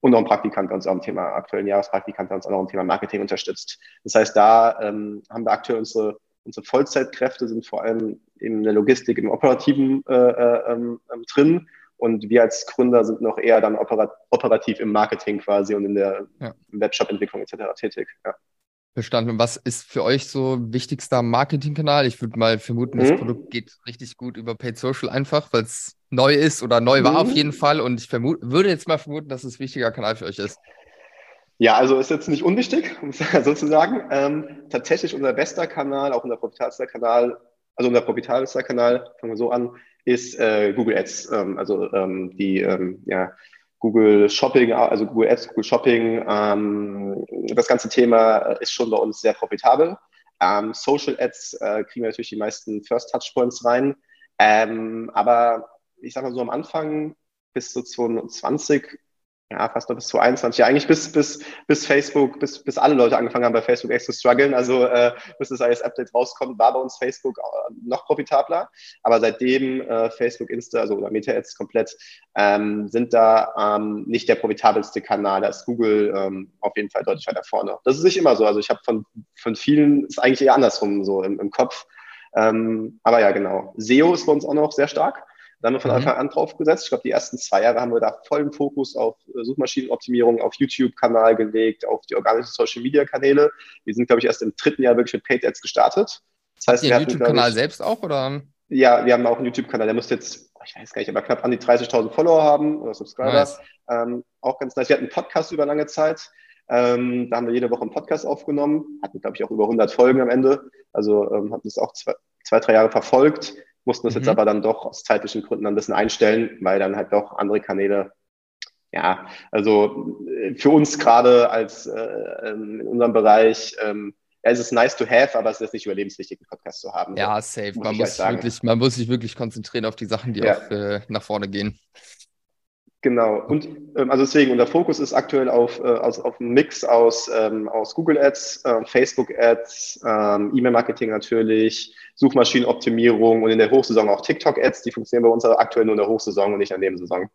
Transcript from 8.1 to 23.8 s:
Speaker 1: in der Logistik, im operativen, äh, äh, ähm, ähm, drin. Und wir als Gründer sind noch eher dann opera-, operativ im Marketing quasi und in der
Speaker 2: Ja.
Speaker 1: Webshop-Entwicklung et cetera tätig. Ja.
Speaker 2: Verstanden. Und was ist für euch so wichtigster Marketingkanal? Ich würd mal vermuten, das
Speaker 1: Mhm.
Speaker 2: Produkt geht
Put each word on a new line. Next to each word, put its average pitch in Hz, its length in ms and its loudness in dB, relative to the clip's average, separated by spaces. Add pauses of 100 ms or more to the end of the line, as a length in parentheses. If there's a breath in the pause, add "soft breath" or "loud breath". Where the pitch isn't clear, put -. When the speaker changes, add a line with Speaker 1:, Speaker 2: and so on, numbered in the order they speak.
Speaker 1:
in 110 260 -4
der 107 100 2
Logistik, 113 420 2
im 110 140 2
operativen, 135 760 2
äh, 131 80 -2
äh, 120 580 2
ähm, 120 280 -6 (100)
ähm, 117 120 -12 (100)
drin. 160 360 2 (280 soft breath)
Und 113 320 -4
wir 117 140 6
als - 240 -2
Gründer 123 400 2
sind 110 160 -4
noch 110 160 -4
eher 113 240 4
dann 107 140 0
opera-, 110 360 -2 (160)
operativ 113 500 0
im 110 140 -4
Marketing 107 460 -2
quasi 101 360 -2
und 101 120 -4
in 101 80 -4
der 98 320 -2 (120)
Speaker 2:
Ja. 117 140 -12 (160)
Speaker 1:
Webshop-Entwicklung 104 720 -4
et - 80 -12
cetera - 240 -10
tätig. - 340 -10 (200)
Ja. - 80 -8 (580)
Speaker 2:
Verstanden. 117 380 -4
Und 110 100 -6
was 117 160 0
ist - 280 -8
für - 200 -6
euch 131 240 0
so 131 320 -4
wichtigster 123 640 -4
Marketingkanal? 143 840 0
Ich 117 160 -4
würd 113 140 -8
mal 113 220 2
vermuten, 120 400 -4
das 127 120 4
Speaker 1:
Mhm. 165 60 4
Speaker 2:
Produkt - 340 -8
geht 120 220 -10 (160)